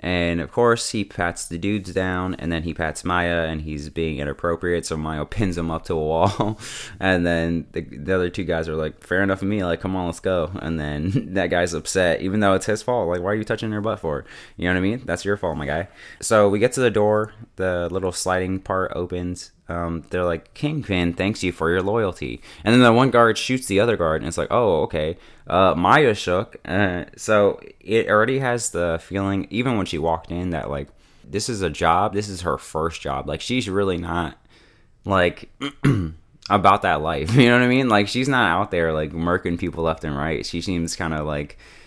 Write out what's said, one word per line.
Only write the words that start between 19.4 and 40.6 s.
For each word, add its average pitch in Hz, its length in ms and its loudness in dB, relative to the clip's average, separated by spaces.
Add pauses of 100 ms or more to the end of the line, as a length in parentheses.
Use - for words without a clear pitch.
Um, 85 420 -4
they're 90 140 0
like, 85 300 -4
"Kingpin 101 600 -2
thanks 98 280 -2
you 90 100 0
for 82 180 0
your 90 120 2
loyalty." 92 580 -2 (240)
And 110 80 4
then 123 100 8
the 117 100 10
one 123 180 6
guard 117 260 6
shoots 127 300 -2
the 98 140 2
other 113 160 2
guard, 80 260 0
and 67 60 -6
it's 85 100 -6
like, 78 140 -2
"Oh, 95 300 4
okay." 78 340 -2 (300)
Uh, 90 280 4
Maya 107 400 4
shook. 92 420 -2 (100)
Uh, 90 380 0 (120)
so 104 420 2 (220)
it 110 280 0
already 117 300 4
has 120 320 -2
the 85 320 0
feeling, 98 460 -2
even 120 300 -2
when 87 80 -2
she 85 100 -6
walked 80 340 -2
in, 90 200 -4
that, 73 180 -4
like, 71 200 -6 (360)
this 95 240 -6
is 104 140 -4
a 85 80 0
job. 87 420 2
This 101 160 -4
is 87 140 -10
her 76 160 -2
first 80 420 -6
job. 67 260 -6
Like, 73 140 -6
she's 123 260 -2
really 95 300 0
not, 87 400 -4 (720)
like, 92 440 0 (500)
<clears throat> - 500 -10
about 98 320 6
that 85 180 2
life. 78 340 -2
<laughs> - 0 -
You 127 140 8
know 120 100 6
what 123 60 6
I 123 40 4
mean? 127 200 2
Like, 104 200 4
she's 127 200 -2
not 123 220 2
out 95 200 0
there, 82 220 2
like, 78 200 -2
murking 85 440 0
people 82 280 -4
left 80 200 -2
and 73 100 -4
right. 73 300 -2
She 85 160 -6